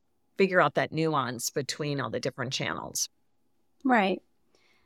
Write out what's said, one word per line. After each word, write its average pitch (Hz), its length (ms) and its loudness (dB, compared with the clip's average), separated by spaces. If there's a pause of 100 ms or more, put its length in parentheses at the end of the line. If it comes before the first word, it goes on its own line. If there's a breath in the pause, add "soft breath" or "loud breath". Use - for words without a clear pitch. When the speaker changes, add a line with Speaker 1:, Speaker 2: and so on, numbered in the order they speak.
(380)
Speaker 1:
figure 185 240 4
out 147 140 2
that 135 160 0
nuance 139 580 -2
between 143 500 -4
all 117 120 -4
the 120 80 -4
different 127 340 -4
channels. - 560 -4 (720)
Speaker 2:
Right. 214 380 2 (640)